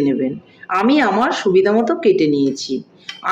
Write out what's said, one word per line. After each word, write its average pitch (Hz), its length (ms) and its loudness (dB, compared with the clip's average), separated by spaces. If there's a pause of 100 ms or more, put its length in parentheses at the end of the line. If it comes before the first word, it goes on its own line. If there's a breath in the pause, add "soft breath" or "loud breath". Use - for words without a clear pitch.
নেবেন। 131 260 -2 (460 loud breath)
আমি 240 160 2 (120)
আমার 220 240 0 (100)
সুবিধা 196 360 2
মতো 233 160 0 (100)
কেটে 160 300 4
নিয়েছি। 139 400 -2 (580 loud breath)